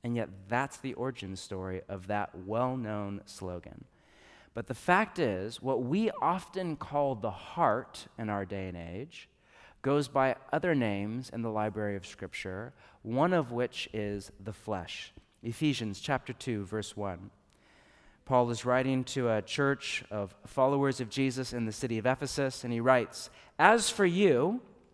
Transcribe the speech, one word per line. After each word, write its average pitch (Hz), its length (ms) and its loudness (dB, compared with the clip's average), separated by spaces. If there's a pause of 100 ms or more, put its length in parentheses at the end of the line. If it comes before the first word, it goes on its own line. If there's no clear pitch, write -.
And 120 100 -2
yet 113 160 -2 (180)
that's 127 300 -2
the 131 160 -6
origin 117 400 -6
story 92 540 -6
of 95 180 -8
that 104 280 -2 (120)
well-known 107 800 -2
slogan. - 600 -12 (680)
But 117 140 -8
the 131 60 -4
fact 190 440 2
is, 107 420 -2
what 127 220 0
we 190 300 0 (100)
often 175 540 -2
call 143 400 -2
the 104 160 -4
heart - 760 0 (100)
in 113 140 -4
our 101 140 0
day 95 240 -6
and 87 80 -8
age 87 520 -12 (540)
goes 139 240 2
by 131 300 2 (160)
other 170 240 2
names 110 520 0
in 117 140 -6
the 113 80 -4
library 107 460 -2
of 95 100 -10
Scripture, 98 680 -10 (300)
one 139 300 2
of 151 180 2
which 120 420 -4
is 104 460 -4
the 98 140 -10
flesh. - 600 -8 (300)
Ephesians 120 560 -2
chapter 131 340 -4
two, 110 340 -4
verse 104 300 -6
one. 98 360 -8 (920)
Paul 123 240 4
is 117 140 -4
writing 131 420 4
to 123 220 0
a 107 140 2
church - 680 0
of 101 280 -4 (100)
followers 139 540 4
of 113 100 -4
Jesus 131 420 0
in 117 140 -2
the 110 60 -2
city 113 260 -2
of 107 80 0
Ephesus, 131 560 0
and 120 100 -4
he 117 60 0
writes, 120 520 2 (280)
"As 208 320 8
for 202 160 4
you 175 540 6 (340)